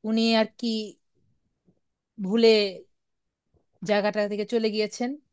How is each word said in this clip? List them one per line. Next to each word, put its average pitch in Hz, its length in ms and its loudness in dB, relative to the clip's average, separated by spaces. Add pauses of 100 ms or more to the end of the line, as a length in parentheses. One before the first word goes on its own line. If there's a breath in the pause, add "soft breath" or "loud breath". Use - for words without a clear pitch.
উনি 220 180 0 (140)
আর 220 200 2
কি 240 120 -6 (1500)
ভুলে 220 360 4 (1300)
জায়গাটা 208 460 0
থেকে 208 180 -4
চলে 226 240 -2
গিয়েছেন। 214 400 -4 (240)